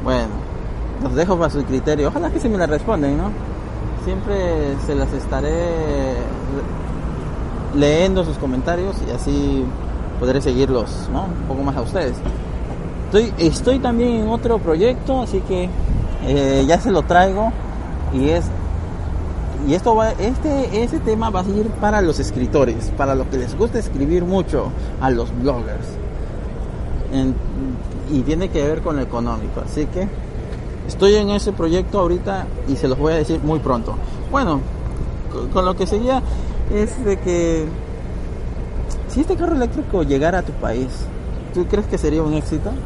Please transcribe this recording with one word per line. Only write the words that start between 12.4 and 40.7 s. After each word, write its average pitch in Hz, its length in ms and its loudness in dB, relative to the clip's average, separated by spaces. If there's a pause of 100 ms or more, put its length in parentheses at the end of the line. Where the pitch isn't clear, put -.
Estoy, 208 320 4
estoy 202 400 4
también 240 440 2
en 214 60 0
otro 233 300 2
proyecto, 233 640 2
así 196 180 0
que, 180 280 -2 (580)
eh, 135 400 4
ya 170 140 6
se 220 100 0
lo 170 120 4
traigo 190 500 4 (600)
y 139 180 2
es, 165 140 2 (1200)
y 143 60 4
esto 220 200 4
va, 220 160 4
este, 247 720 0
ese 240 160 0
tema 220 320 0
va 196 100 0
a 180 40 -2
seguir 202 240 0
para 214 340 2
los 160 160 2
escritores, 123 800 2
para 139 180 2
los 131 140 0
que 135 100 -2
les 120 180 -2
gusta 233 220 0
escribir 165 460 0
mucho, 170 460 0 (300)
a 131 100 2
los 117 200 0 (100)
bloggers. 117 460 -2 (1300)
En, 131 220 2 (800)
y 135 100 2
tiene 160 260 0
que 147 180 0
ver 156 160 0
con 156 140 0
lo 135 60 0
económico, 117 640 -2
así 147 220 -2
que 185 220 -2 (800)
estoy 202 260 6
en 208 160 4
ese 202 220 0
proyecto 185 480 2
ahorita 185 460 0 (220)
y 139 80 2
se 147 120 0
los 127 100 2
voy 151 140 2
a 170 40 2
decir 160 260 0
muy 151 180 2
pronto. 117 340 0 (380)
Bueno, 190 280 2 (720)
con, 117 160 -4
con 185 160 2
lo 180 120 2
que 190 100 0
seguía 240 360 2 (520)
es 214 300 0
de 196 160 2
que 170 460 2 (1400)
si - 120 0
este 320 160 2
carro 339 180 0
eléctrico 240 480 0
llegara 151 380 2
a - 20 -4
tu 151 100 -6
país, 117 360 -2 (640)